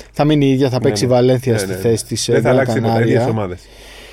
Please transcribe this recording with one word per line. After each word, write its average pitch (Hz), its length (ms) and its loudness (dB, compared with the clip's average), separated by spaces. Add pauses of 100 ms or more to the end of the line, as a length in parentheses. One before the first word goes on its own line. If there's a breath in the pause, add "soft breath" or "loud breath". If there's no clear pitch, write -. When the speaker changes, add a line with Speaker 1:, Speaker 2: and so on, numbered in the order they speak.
(100)
Speaker 1:
θα 147 140 -2
μείνει 147 260 2
ίδια, 131 180 2
θα 123 80 -2
Speaker 2:
Ναι, - 60 -2
Speaker 1:
παίξει 107 200 0
η 127 40 0
Speaker 2:
ναι. 123 60 2
Speaker 1:
Βαλένθια 127 380 2
Speaker 2:
Ναι, 110 60 2
Speaker 1:
στη 95 100 -2
Speaker 2:
ναι, 95 80 -6
ναι. 92 60 -10
Speaker 1:
θέση 113 240 0
της, - 200 -6
Speaker 2:
Δεν 117 100 0
Speaker 1:
ε, - 60 2
Speaker 2:
θα 135 80 0
Speaker 1:
Gran - 40 2
Speaker 2:
αλλάξει 127 200 0
τίποτα, 113 240 0
Speaker 1:
Canaria. 113 40 0
Speaker 2:
ίδιες 123 240 0
ομάδες. 107 360 -4 (520 loud breath)